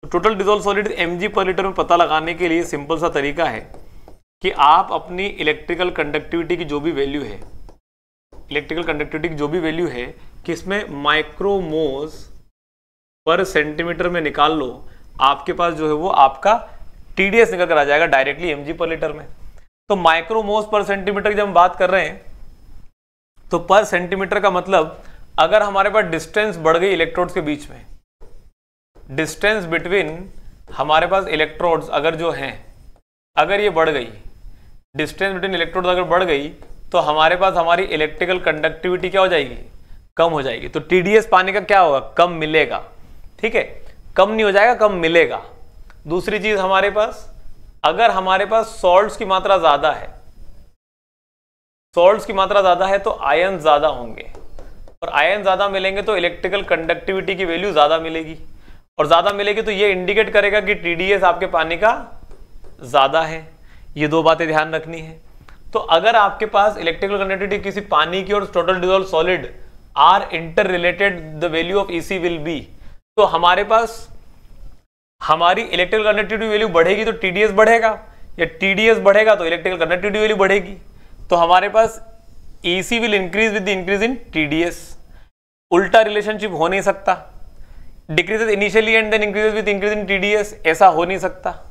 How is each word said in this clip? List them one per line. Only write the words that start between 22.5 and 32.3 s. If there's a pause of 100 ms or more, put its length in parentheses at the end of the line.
तो
per
centimeter
का
मतलब, (360)
अगर
हमारे
पास
डिस्टेंस
बढ़
गई
इलेक्ट्रोड्स
के
बीच
में, (1120)
distance
between (640)
हमारे
पास
इलेक्ट्रोड्स
अगर
जो